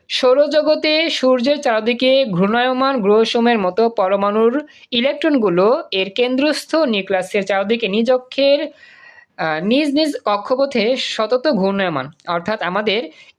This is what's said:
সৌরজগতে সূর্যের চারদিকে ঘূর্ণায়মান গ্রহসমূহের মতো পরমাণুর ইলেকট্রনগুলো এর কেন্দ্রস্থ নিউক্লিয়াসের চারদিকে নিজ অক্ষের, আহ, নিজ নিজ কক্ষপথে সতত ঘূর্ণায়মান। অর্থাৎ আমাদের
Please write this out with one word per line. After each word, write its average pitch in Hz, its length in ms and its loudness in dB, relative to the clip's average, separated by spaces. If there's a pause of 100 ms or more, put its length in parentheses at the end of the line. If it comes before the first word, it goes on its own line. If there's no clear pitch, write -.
সৌরজগতে 302 1000 2
সূর্যের 262 520 0
চারদিকে 247 640 2
ঘূর্ণায়মান 240 760 0
গ্রহসমূহের 226 580 2
মতো 196 300 0
পরমাণুর 214 800 0 (240)
ইলেকট্রনগুলো 247 1000 2
এর 190 180 -2
কেন্দ্রস্থ 262 640 -2
নিউক্লিয়াসের 196 720 -2
চারদিকে 202 420 -2
নিজ 226 240 0
অক্ষের, 277 600 0 (680)
আহ, 160 260 -4
নিজ 269 260 2
নিজ 294 360 0
কক্ষপথে 233 720 -2
সতত 247 520 -4
ঘূর্ণায়মান। 190 640 -2 (160)
অর্থাৎ 175 340 -4
আমাদের 208 480 -2 (300)